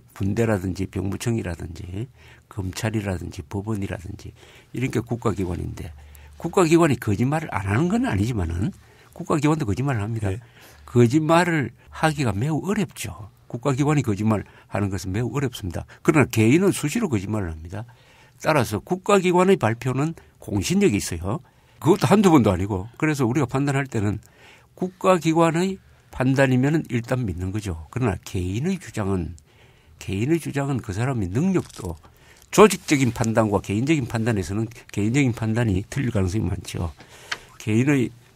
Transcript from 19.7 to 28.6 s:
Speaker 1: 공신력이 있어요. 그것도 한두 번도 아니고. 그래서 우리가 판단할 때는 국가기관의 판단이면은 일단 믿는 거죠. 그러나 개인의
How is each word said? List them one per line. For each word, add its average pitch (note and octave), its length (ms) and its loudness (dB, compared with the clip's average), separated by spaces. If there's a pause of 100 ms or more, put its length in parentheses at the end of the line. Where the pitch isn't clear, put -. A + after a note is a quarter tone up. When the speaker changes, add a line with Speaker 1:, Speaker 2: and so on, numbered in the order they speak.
Speaker 1:
공신력이 A#2 560 2
있어요. F#2 440 -4 (400)
그것도 E3+ 280 2
한두 G3 240 6
번도 A#2 200 8
아니고. F#2+ 360 -2 (100)
그래서 D3 280 0
우리가 B2 200 0
판단할 C#3 420 -2
때는 G#2 320 -2 (560)
국가기관의 F3 1040 2 (340)
판단이면은 C3+ 800 2
일단 B2 360 -4
믿는 F#2 260 -6
거죠. F#2+ 380 -6
그러나 A#2 260 -2 (100)
개인의 G#2+ 540 -4